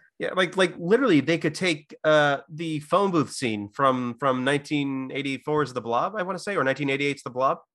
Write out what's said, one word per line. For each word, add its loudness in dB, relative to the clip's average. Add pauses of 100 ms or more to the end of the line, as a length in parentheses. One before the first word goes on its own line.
(200)
Yeah, -4
like, 0
like, 4
literally, 4
they 2
could -2
take, -4
uh, 4 (100)
the -6
phone 2
booth 2
scene -4
from, 0
from 0
nineteen -2
eighty-four's -4
The -6
Blob, -2
I -4
wanna -6
say, -8
or 0
nineteen 0
eighty-eight's -2
The -10
Blob. 0 (160)